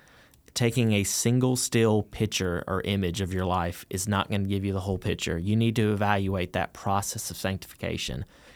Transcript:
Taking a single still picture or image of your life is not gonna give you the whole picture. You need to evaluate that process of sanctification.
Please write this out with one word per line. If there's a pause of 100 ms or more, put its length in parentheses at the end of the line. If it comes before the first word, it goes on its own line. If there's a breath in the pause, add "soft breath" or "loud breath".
(540 soft breath)
Taking
a
single
still
picture
or
image
of
your
life
is
not
gonna
give
you
the
whole
picture.
You
need
to
evaluate
that
process
of
sanctification. (320 loud breath)